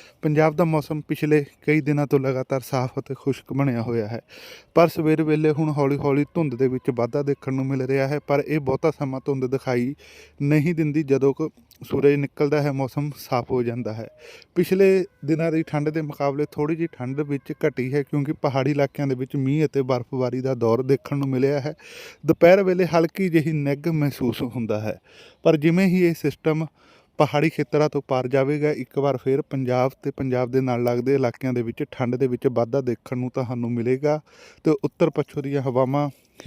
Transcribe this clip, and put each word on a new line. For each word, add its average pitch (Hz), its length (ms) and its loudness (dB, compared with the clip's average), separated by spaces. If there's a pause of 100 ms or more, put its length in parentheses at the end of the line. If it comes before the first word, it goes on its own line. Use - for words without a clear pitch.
(220)
ਪੰਜਾਬ 156 340 2
ਦਾ 170 100 2
ਮੌਸਮ 156 360 -2
ਪਿਛਲੇ 151 420 0 (220)
ਕਈ 151 160 2
ਦਿਨਾਂ 143 260 0
ਤੋਂ 143 120 4
ਲਗਾਤਾਰ 131 420 -2
ਸਾਫ਼ 127 380 -4
ਅਤੇ 131 180 -8
ਖੁਸ਼ਕ - 360 -4
ਬਣਿਆ 135 280 0
ਹੋਇਆ 117 260 -4
ਹੈ, 113 140 -8 (540)
ਪਰ 165 120 8
ਸਵੇਰ 156 360 0
ਵੇਲੇ 156 280 2
ਹੁਣ 156 180 0
ਹੌਲੀ 143 280 0
ਹੌਲੀ 143 360 0
ਧੁੰਦ 151 220 -2
ਦੇ 131 120 2
ਵਿੱਚ 127 280 -4
ਵਾਧਾ 120 280 -2
ਦੇਖਣ 139 300 -4
ਨੂੰ 135 120 -2
ਮਿਲ 135 160 -2
ਰਿਹਾ 135 260 0
ਹੈ, 143 200 -4
ਪਰ 139 200 2
ਇਹ 151 120 0
ਬਹੁਤਾ 135 320 0
ਸਮਾਂ 135 340 -6
ਧੁੰਦ 135 200 -2
ਦਿਖਾਈ 127 480 -2 (480)
ਨਹੀਂ 151 340 2
ਦਿੰਦੀ। 156 280 0
ਜਦੋਂ 135 300 2
ਕੁ 156 160 -6 (320)
ਸੂਰਜ 139 340 4
ਨਿਕਲਦਾ 143 460 0
ਹੈ, 143 100 0
ਮੌਸਮ 135 380 -4 (100)
ਸਾਫ਼ 123 320 -4
ਹੋ 127 120 2
ਜਾਂਦਾ 117 300 -6
ਹੈ। 113 140 -10 (480)
ਪਿਛਲੇ 190 500 4 (200)
ਦਿਨਾਂ 160 260 0
ਦੀ 160 120 0
ਠੰਡ 151 260 -2
ਦੇ 156 120 -2
ਮੁਕਾਬਲੇ 143 500 -2
ਥੋੜ੍ਹੀ 147 240 -2
ਜਿਹੀ 165 160 -4
ਠੰਡ 131 300 -6
ਵਿੱਚ 143 320 -6 (140)
ਘਟੀ 131 260 -4
ਹੈ, 147 100 0
ਕਿਉਂਕਿ 147 380 -2
ਪਹਾੜੀ 139 300 2
ਇਲਾਕਿਆਂ 143 360 -2
ਦੇ 135 80 -2
ਵਿੱਚ 131 200 -6
ਮੀਂਹ 143 300 2
ਅਤੇ 139 160 0
ਬਰਫ਼ਬਾਰੀ 127 600 -2
ਦਾ 131 140 -2
ਦੌਰ 117 280 2
ਦੇਖਣ 139 340 0
ਨੂੰ 139 120 -2
ਮਿਲਿਆ 135 300 0
ਹੈ। 151 140 -6 (520)
ਦੁਪਹਿਰ 180 380 6
ਵੇਲੇ 185 220 2
ਹਲਕੀ 165 440 0
ਜਿਹੀ 160 220 2
ਨਿੱਘ 143 400 -2
ਮਹਿਸੂਸ 143 500 -2
ਹੁੰਦਾ 110 380 -4
ਹੈ, 107 180 -6 (460)
ਪਰ 160 140 4
ਜਿਵੇਂ 170 300 4
ਹੀ 180 160 4
ਇਹ 170 100 4
ਸਿਸਟਮ 156 520 -2 (540)
ਪਹਾੜੀ 151 300 2
ਖੇਤਰਾਂ 151 400 0
ਤੋਂ 143 180 -4
ਪਾਰ 127 200 0
ਜਾਵੇਗਾ, 143 440 0
ਇੱਕ - 280 -8
ਵਾਰ 135 180 0
ਫਿਰ 135 240 -2
ਪੰਜਾਬ 127 500 0 (120)
ਤੇ 143 80 -6
ਪੰਜਾਬ 127 400 -2
ਦੇ 131 100 2
ਨਾਲ 123 220 0
ਲੱਗਦੇ 123 320 0
ਇਲਾਕਿਆਂ 131 380 -2
ਦੇ 120 80 -2
ਵਿੱਚ 117 300 -6
ਠੰਡ 123 240 -2
ਦੇ 135 120 0
ਵਿੱਚ 123 200 -2
ਵਾਧਾ 120 340 0
ਦੇਖਣ 123 360 -4
ਨੂੰ 123 160 -4
ਤੁਹਾਨੂੰ 120 380 -4
ਮਿਲੇਗਾ 131 480 0 (440)
ਤੇ 160 80 4 (120)
ਉੱਤਰ 156 260 0
ਪੱਛਮ - 320 -4
ਦੀਆਂ 139 200 -2
ਹਵਾਵਾਂ 135 480 0 (380)